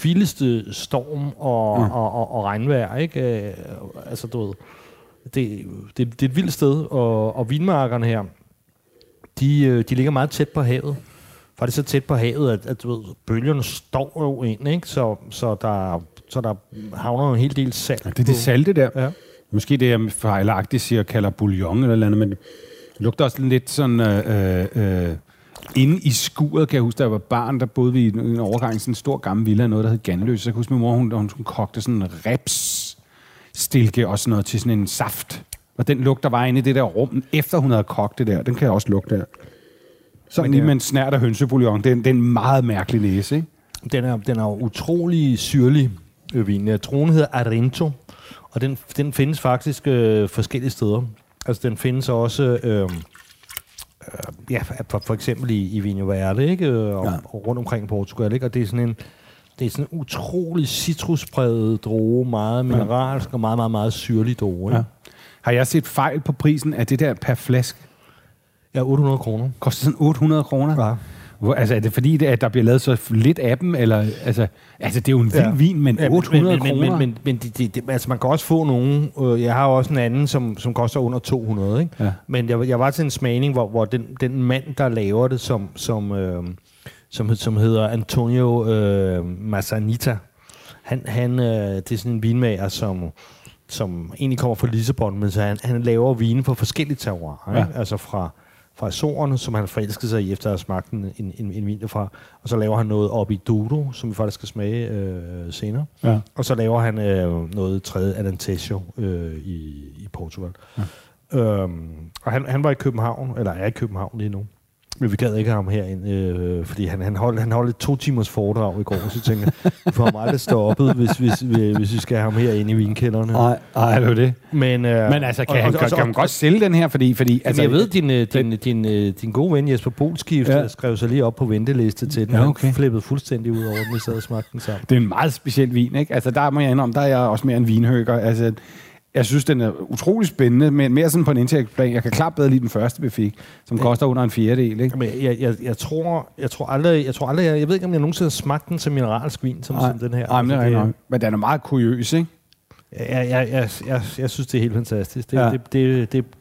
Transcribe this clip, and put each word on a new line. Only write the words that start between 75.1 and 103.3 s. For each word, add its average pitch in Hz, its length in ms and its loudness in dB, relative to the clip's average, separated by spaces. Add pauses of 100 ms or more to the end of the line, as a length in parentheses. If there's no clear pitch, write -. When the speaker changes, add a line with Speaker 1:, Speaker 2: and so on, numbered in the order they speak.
Speaker 2:
jo 131 80 4
en 117 140 4
vild 156 100 4
Speaker 1:
Ja. 220 80 2
Speaker 2:
vin, 160 300 4
men 131 180 4
Speaker 1:
Ja, 151 100 2
men, 156 80 4
Speaker 2:
otte 180 140 0
hundrede 165 260 6
Speaker 1:
men, 131 60 0
men, 139 100 2
Speaker 2:
kroner? 147 160 2
Speaker 1:
men, 175 100 2
men, 120 240 0
men 131 140 0
det, 113 200 -10
det, 113 180 -2
det, 123 140 -6
altså, 131 200 -2
man 123 100 0
kan 127 100 0
også 151 160 0
få 160 180 2
nogen, 139 480 2 (100)
øh, 120 200 2
jeg 117 120 2
har 135 120 2
også 131 260 4
en 143 60 0
anden, 127 300 2
som, 120 300 -2
som 123 160 -4
koster 120 260 0
under 123 200 0
to 123 260 -2
hundrede, 104 360 0
ikke? 170 220 -4
Speaker 2:
Ja. 101 80 0 (160)
Speaker 1:
Men 123 220 -2
jeg, 120 200 0
jeg 120 100 2
var 135 120 2
til 156 120 -2
en 143 80 -2
smagning, 131 420 0
hvor, 120 140 0
hvor 110 180 0
den, 117 200 -4 (160)
den 131 220 0
mand, 131 200 0 (140)
der 135 120 2
laver 110 380 2
det, 127 120 -2
som, 101 360 -4
som, 104 360 -4
øh, 92 320 -4 (640)
som, 110 260 -2
som 110 220 -2
hedder 110 300 4
Antonio, 117 800 0
øh, 98 560 2
Mazzanita, 107 920 -2 (640)
han, 131 220 -4
han, 123 340 -2
øh, 110 360 0
det 95 160 -6
er 117 60 -4
sådan 107 140 -6
en 113 120 -4
vinmager, 113 440 0
som, 92 420 -4 (580)
som 87 520 -6
egentlig 131 200 -2
kommer 120 160 0
fra 123 160 -2
Lissabon, 113 480 -2
men 101 120 0
så 101 100 0
han, 101 220 0
han 123 200 -2
laver 120 300 2
vine 117 300 0
på 131 100 0
forskellige 143 440 -4
terroirer, 85 600 -8
ikke? 104 160 2
Speaker 2:
Ja. 131 60 -8
Speaker 1:
Altså 107 180 -4
fra, 92 320 -6 (460)
fra - 120 -6
Azorerne, 143 500 -2
som 123 160 -6
han 107 140 -2
forelskede 107 420 -6
sig 110 140 0
i, 95 80 -4
efter 98 160 -6
at 104 40 -2
have 95 60 -2
smagt 92 340 -6
en, 104 140 -8 (120)
en, 98 200 -10
en, 101 140 -8
en 101 140 -8
vin 101 160 -6
derfra. 104 300 -6 (320)
Og - 60 -8
så 117 80 0
laver 107 200 2
han 113 80 2
noget 104 240 0
op 107 220 -2